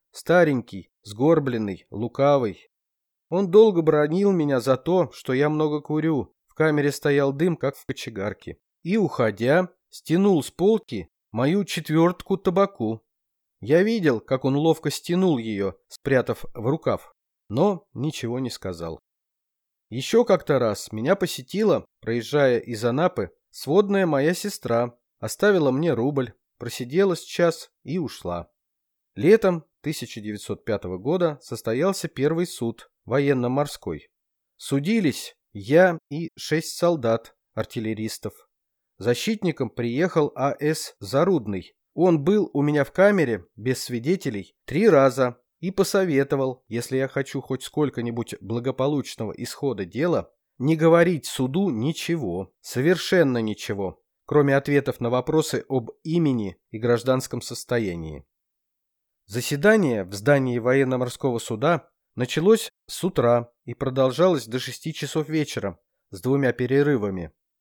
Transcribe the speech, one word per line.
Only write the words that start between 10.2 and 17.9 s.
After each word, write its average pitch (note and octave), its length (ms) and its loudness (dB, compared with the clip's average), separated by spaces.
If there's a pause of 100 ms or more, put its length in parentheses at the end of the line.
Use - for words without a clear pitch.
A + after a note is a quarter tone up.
с - 80 -14
полки F3+ 580 -2 (220)
мою D#3 340 0
четвертку E3+ 720 0
табаку. F3 640 -2 (580)
Я D3+ 220 4
видел, F#3+ 380 2
как C3+ 260 -2
он C3+ 100 2
ловко D3+ 360 2
стянул F3 480 0
ее, G2 360 -4 (120)
спрятав - 640 -2
в A2+ 140 -8
рукав, C3 460 -4 (360)
но E3 440 0